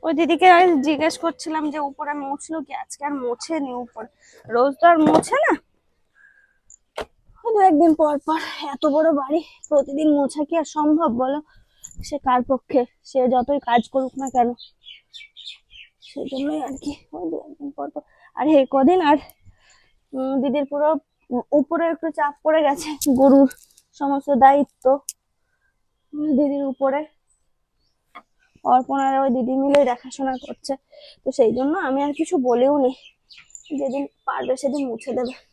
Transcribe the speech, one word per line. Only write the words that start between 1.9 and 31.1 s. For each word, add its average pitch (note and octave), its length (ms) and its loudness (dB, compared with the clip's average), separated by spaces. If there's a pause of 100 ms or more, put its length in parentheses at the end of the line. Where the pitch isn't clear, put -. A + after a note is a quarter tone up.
মুছলো D4 480 -8
কি, C#4 140 -16
আজকে - 300 -14
আর C#4+ 100 -6
মোছেনি C4 600 -8
উপরে, A#3+ 340 -14 (400)
রোজ B3 320 2
তো E4+ 60 4
আর E4+ 120 6
মোছে D#4 360 2
না। C#5+ 180 2 (1900)
ওই A#4 80 -2
দু G#4+ 80 4
একদিন E4 340 6
পর D4+ 240 0
পর, D#4+ 220 -4 (280)
এত C#4 180 -4
বড় D#4 260 2
বাড়ি C#4+ 280 -2 (280)
প্রতিদিন C#4+ 420 0
মোছা C#4+ 340 0
কি D#4+ 120 -4
আর D#4 80 0
সম্ভব D4+ 480 0
বলো? C4 260 -2 (680)
সে C#4+ 140 -8
কার B3+ 240 0
পক্ষে, B3+ 420 -2 (200)
সে - 140 -4 (100)
যতই B3+ 300 0
কাজ A#3+ 300 0
করুক C4 300 -4
না C4+ 120 -8
কেন, A#3+ 180 2 (1500)
সেই - 240 -12
জন্যই C#4 380 -6
আর C4 200 -10
কি C#4+ 100 -8 (200)
ওই E4 180 -10
দু E4 80 -8
একদিন C#4+ 320 -14
পর C#4+ 200 -10
পর। D4 100 -12 (340)
আর B3+ 120 -2
এই D4 240 6
কদিন C4+ 300 4
আর, D4+ 160 4 (960)
উম, C4 300 -4
দিদির C#4+ 220 0
পুরো C#4+ 240 -2 (640)
উপরে E4 340 2
একটু E4 240 -4
চাপ D4 320 -4
পড়ে D#4 200 2
গেছে, C#4+ 260 -2 (280)
গরুর C4+ 320 8 (440)
সমস্ত C#4 380 -4
দায়িত্ব C4+ 680 4 (1120)
দিদির C#4+ 520 -2
উপরে। C4+ 400 -4 (1600)
অর্পণ B3+ 360 2
আর C4+ 200 0
ওই C4+ 100 0
দিদি B3+ 260 -2
মিলে C#4 280 2
দেখাশোনা C4 520 -6
করছে, B3+ 400 -12 (480)